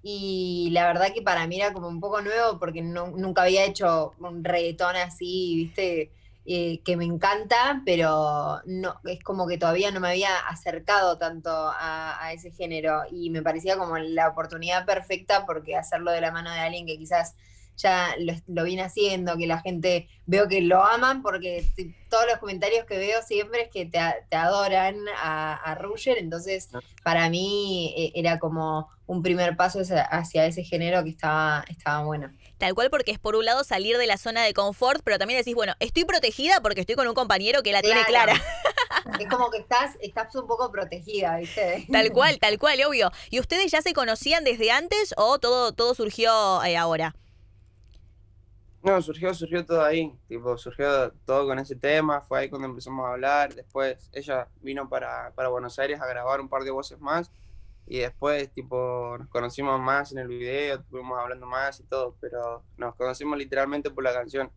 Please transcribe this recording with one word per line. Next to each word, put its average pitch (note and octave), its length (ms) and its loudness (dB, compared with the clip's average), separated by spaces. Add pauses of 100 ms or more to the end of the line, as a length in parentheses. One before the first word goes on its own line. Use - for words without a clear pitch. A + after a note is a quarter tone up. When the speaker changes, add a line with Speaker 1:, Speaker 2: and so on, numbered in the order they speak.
Speaker 1:
Y F#3 680 -4
la F3 120 6
verdad F3 280 4
que A3+ 80 -6
para E3+ 260 2
mí F3+ 120 -6
era G3+ 140 0
como F3 140 -10
un E3+ 140 -8
poco G#3 200 -2
nuevo G#3+ 380 0
porque E3 220 -6
no, F3 260 -6
nunca F#3 360 0
había F#3+ 220 6
hecho E3+ 540 0
un E3+ 240 -10
reggaetón F3 540 0
así, F3+ 580 -4
¿viste? E3 560 -2 (340)
Eh, E3+ 380 -2
que F3+ 140 0
me E3+ 80 0
encanta, G#3+ 800 2
pero D#3 800 2
no, F#3 400 -6
es F3+ 180 -10
como F#3 240 -4
que F3 100 -2
todavía F3 340 2
no F#3 100 -4
me F3+ 80 0
había F#3+ 280 2
acercado F3 800 0
tanto E3 320 -4
a, D#3+ 760 -4
a E3 100 -8
ese E3+ 180 -16
género D#3+ 580 -2
y F3 200 -6
me E3 120 -4
parecía E3 360 0
como E3 200 -2
la D#3+ 300 2
oportunidad E3 580 -2
perfecta F#3+ 600 0
porque D#3+ 320 -4
hacerlo E3+ 340 -2
de E3+ 80 0
la E3 140 0
mano E3+ 180 -8
de E3 80 -6
alguien E3+ 260 -4
que D#3+ 120 -8
quizás E3+ 360 -2 (440)
ya F3+ 420 2
lo, E3+ 140 -2 (140)
lo E3+ 180 -2
viene F#3 180 -4
haciendo, F#3 540 0
que E3 100 -2
la E3 140 0
gente F3 460 0 (200)
veo G3 220 4
que G3 120 2
lo F#3 220 6
aman B3+ 400 4
porque F3+ 420 -4 (100)
t-, E3+ 200 -10 (140)
todos A3+ 200 4
los A3+ 80 2
comentarios G#3 480 -2
que G3 140 -6
veo G#3+ 240 0
siempre A3 400 -2
es A#3 80 -8
que F#3 140 -6
te E3+ 140 -4
a-, E3 180 0 (120)
te E3 60 0
adoran F#3+ 600 2 (280)
a, D#3 320 -2
a D#3 200 -6
Roger, A3 420 -2
entonces F3 560 -6
Speaker 2:
Ah. B2 60 -10 (240)
Speaker 1:
para E3 260 4
mí, F#3+ 680 -2
eh, D#3+ 180 -2
era E3+ 220 0
como D#3+ 520 -4 (180)
un F3+ 160 -2
primer F3 340 2
paso F#3 240 2
hacia, F3+ 220 2
hacia E3 420 2
ese E3+ 180 -2
género E3+ 400 0
que D#3+ 60 -6
estaba, D#3 580 0
estaba D3+ 380 -2
bueno. D3 260 -6 (280)
Speaker 3:
Tal F#3+ 160 2
cual, B3 160 4
porque C#4+ 200 0
es G#3 80 -6
por G#3+ 160 0
un A3 80 4
lado B3 200 2
salir G#3+ 340 0
de A#3+ 100 2
la G3 100 2
zona A#3 260 -2
de G#3 100 2
confort, B3 500 2
pero G#3 140 2
también A3+ 220 0
decís, A#3+ 160 -2
"Bueno, G#3+ 240 0
estoy D#4+ 260 2
protegida E4 560 4
porque G#3 200 0
estoy A3 140 -2
con B3+ 120 2
un A#3 80 0
compañero A3 480 2
que G#3 100 2
la G3 80 6
tiene A3+ 240 6
Speaker 1:
Claro. A3+ 280 6
Speaker 3:
clara". - 100 4
<laughs> - 760 -2
Speaker 1:
Es G3+ 80 -4
como B3 220 2
que A3+ 80 -4
estás, B3+ 420 0
estás A3 360 -8
un B3 120 -6
poco A#3 240 -2
protegida, F3+ 680 -4
¿viste? F3 540 -4
Speaker 3:
Tal A3 220 4
cual, C#4 260 6
tal G#3+ 200 4
cual, C#4+ 280 4
obvio. A#3 240 2 (200)
¿Y A#3+ 80 0
ustedes F4 320 0
ya D#4 100 4
se F4 120 0
conocían C#4 500 2
desde A3+ 280 2
antes F4 460 2
o B3 220 4
todo, A#3+ 340 2
todo A#3+ 220 2
surgió, G#3+ 680 2
eh, F3 140 2
ahora? E3 380 0 (1700)
Speaker 2:
No, F#3 200 4
surgió, D#3+ 320 -4
surgió E3+ 320 -4
todo E3+ 180 2
ahí, D#3 300 0 (140)
tipo, A#2 300 -4
surgió C#3 540 0 (140)
todo C3+ 220 2
con C3 100 -2
ese C3+ 180 -8
tema, D3 460 0
fue C3 200 -4
ahí C3+ 80 -6
cuando C3+ 180 -8
empezamos B2+ 380 -10
a B2 80 -4
hablar, C#3 420 0
después C3 560 -6
ella C#3 380 -6 (120)
vino C3+ 280 -8
para, B2 460 -6
para B2+ 120 -2
Buenos B2 320 -4
Aires D3 220 -2
a C3 40 -6
grabar B2+ 360 -2
un C3+ 80 -12
par C3+ 140 -2
de C3+ 80 -6
voces C3+ 280 -8
más, D#3+ 320 -2 (560)
y B2+ 120 -8
después, C#3 540 -2
tipo, B2+ 640 -6
nos C3 120 -16
conocimos C3 500 -2
más C#3 320 0
en C3+ 60 -10
el B2+ 100 -8
video, C3 520 -4
estuvimos B2+ 380 -10
hablando B2 280 -8
más C3+ 340 -4
y - 40 -20
todo, B2+ 360 -4
pero A#2+ 420 -8 (140)
nos A#2+ 200 -8
conocimos C#3 420 -4
literalmente C#3 520 -2
por C3+ 140 -6
la B2+ 80 2
canción. B2 460 -4